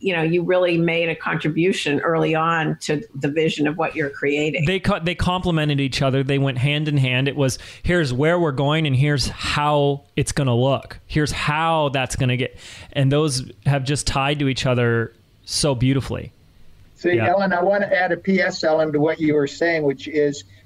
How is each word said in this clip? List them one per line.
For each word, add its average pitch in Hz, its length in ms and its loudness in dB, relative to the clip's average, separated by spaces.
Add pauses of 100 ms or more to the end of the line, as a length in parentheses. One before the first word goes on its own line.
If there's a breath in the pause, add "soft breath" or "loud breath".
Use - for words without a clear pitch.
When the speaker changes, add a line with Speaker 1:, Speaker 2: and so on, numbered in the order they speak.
Speaker 1:
you 185 120 -2
know, 165 80 0
you 170 220 0
really 180 340 2
made 170 300 0
a 160 80 -2
contribution 160 840 -2
early 160 340 0
on 160 460 0
to 147 200 -2 (140)
the 139 140 -4
vision 156 360 0
of 147 120 -2
what 156 180 -4
you're 147 140 -4
creating. 147 560 -2
Speaker 2:
They 185 160 0
co-, 190 180 0
they 165 160 -2
complemented 160 640 0
each 135 220 -2
other. 135 220 2
They 139 140 0
went 135 200 0
hand 147 320 0
in 147 80 0
hand. 131 320 2
It 135 80 -6
was, 135 200 0 (260 loud breath)
"Here's 170 280 2
where 151 260 2
we're 160 140 2
going 147 340 0
and 139 100 2
here's 135 340 2
how 143 720 0 (160)
it's - 160 -2
gonna 135 220 2
look. 127 520 0
Here's 151 240 0
how 156 580 0
that's 127 280 -4
gonna 127 180 2
get." 123 220 -4 (340 loud breath)
And 135 180 2
those 135 400 0 (160)
have 139 200 2
just 143 200 -2
tied 143 340 0
to 139 100 2
each 131 160 -2
other 120 480 2 (320)
so - 280 0
beautifully. 123 600 0 (640)
Speaker 3:
See, 175 200 0
Speaker 2:
Yeah. 220 160 2
Speaker 3:
Ellen, 190 200 2
I 175 120 0
wanna 196 240 2
add 180 240 0
a 170 60 -2
P 190 240 0
S, 185 220 -4
Ellen, 156 300 2
to 147 60 2
what 156 200 0
you 151 140 2
were 143 140 2
saying, 165 360 0
which 139 240 -2
is 147 360 0 (220 soft breath)